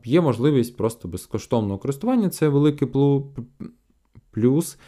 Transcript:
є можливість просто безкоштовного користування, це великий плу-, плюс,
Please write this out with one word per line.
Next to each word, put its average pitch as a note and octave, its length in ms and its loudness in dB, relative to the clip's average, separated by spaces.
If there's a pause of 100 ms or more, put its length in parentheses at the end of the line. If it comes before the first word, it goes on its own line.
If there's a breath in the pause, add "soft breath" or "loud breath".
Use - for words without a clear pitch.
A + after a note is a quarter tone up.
є C3+ 160 2
можливість B2+ 560 0
просто A2 300 -4
безкоштовного G2 720 -4
користування, G3+ 500 -2
це D#3+ 200 0
великий D3 380 2
плу-, C#3 360 2 (1080)
плюс, C3 460 0 (100)